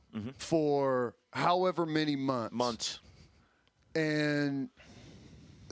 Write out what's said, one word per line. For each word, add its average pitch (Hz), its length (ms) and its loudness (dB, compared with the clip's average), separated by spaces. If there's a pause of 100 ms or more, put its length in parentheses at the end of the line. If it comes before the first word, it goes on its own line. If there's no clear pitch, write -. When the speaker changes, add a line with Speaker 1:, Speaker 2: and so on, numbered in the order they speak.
(140)
Speaker 1:
Mm-hmm. 110 220 -6
Speaker 2:
for 139 760 2 (180)
however 175 540 2
many 151 300 0
months. 131 380 -2
Speaker 1:
Months. 120 460 -2 (920)
Speaker 2:
And 147 720 0 (1040)